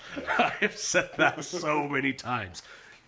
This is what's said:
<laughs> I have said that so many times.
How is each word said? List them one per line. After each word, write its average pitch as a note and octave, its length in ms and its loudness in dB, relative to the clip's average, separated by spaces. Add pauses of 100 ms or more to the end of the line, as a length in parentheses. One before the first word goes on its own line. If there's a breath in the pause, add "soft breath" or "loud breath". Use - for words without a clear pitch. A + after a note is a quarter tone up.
(160 loud breath)
<laughs> C#4 120 -8 (100)
I - 220 4
have G3+ 160 0
said - 400 2
that D3 280 4
so D3+ 440 0
many C#3 240 2
times. A2 500 -6 (460 loud breath)